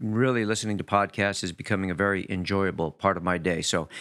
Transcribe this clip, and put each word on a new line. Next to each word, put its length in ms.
really 460
listening 320
to 60
podcasts 600
is 80
becoming 380
a 40
very 360
enjoyable 600
part 280
of 40
my 140
day. 240
So 280